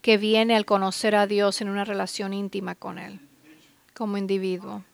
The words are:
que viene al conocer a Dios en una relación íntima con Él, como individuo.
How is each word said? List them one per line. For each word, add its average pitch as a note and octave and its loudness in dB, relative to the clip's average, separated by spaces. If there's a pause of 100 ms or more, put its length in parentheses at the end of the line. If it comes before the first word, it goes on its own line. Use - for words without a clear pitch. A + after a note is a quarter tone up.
que A3 6
viene A3 4
al G#3+ 4
conocer G3 2
a G#3 4
Dios G3+ 2
en G3+ -4
una G3+ -2
relación G3 -4
íntima F#3+ -6
con F3+ -12
Él, G3 -14 (760)
como G3+ -4
individuo. F#3+ -2